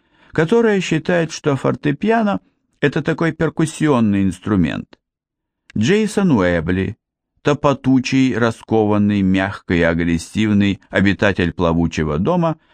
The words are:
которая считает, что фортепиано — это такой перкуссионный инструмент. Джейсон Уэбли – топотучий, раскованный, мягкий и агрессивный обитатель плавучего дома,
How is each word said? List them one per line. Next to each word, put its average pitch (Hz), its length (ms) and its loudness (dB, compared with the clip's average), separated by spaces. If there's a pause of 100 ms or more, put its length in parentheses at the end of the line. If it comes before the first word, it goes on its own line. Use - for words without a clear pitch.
(320)
которая 208 480 2
считает, 165 520 -2
что 139 240 -4
фортепиано — 190 840 -2 (400)
это 147 220 -2
такой 160 300 -2
перкуссионный 143 920 0
инструмент. 87 760 -2 (760)
Джейсон 196 560 2
Уэбли – 92 640 0 (440)
топотучий, 131 960 0
раскованный, 104 840 0
мягкий 95 560 0
и 85 40 4
агрессивный 87 1000 0 (100)
обитатель 95 640 0
плавучего 82 640 -2
дома, 160 400 -2 (160)